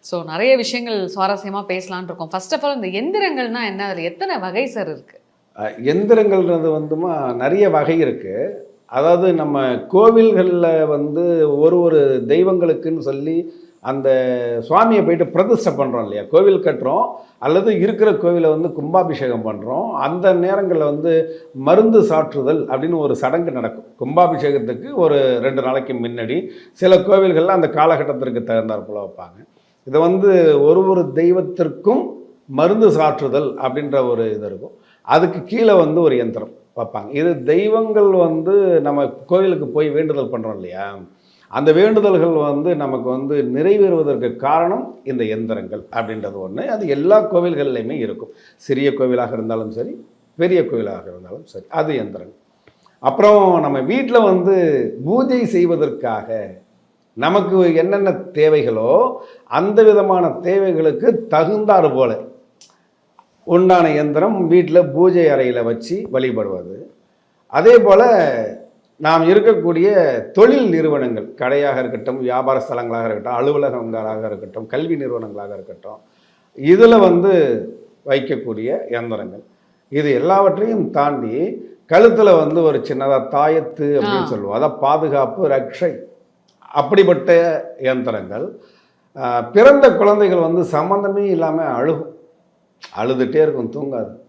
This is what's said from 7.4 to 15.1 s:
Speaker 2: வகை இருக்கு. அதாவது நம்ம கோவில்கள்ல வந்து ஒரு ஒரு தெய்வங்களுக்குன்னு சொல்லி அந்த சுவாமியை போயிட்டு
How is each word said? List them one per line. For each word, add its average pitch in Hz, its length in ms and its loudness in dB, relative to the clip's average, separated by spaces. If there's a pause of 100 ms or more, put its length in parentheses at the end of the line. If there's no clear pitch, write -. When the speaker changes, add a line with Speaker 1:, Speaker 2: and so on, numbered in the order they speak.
Speaker 2:
வகை 160 280 0
இருக்கு. 107 360 -2 (520)
அதாவது 175 460 2
நம்ம 147 240 -2 (340)
கோவில்கள்ல 190 760 4 (200)
வந்து 147 380 -2 (340)
ஒரு 160 220 4
ஒரு 160 200 4 (280)
தெய்வங்களுக்குன்னு 165 680 0
சொல்லி 139 400 -6 (420)
அந்த 135 280 -4 (520)
சுவாமியை 208 420 2
போயிட்டு 170 240 0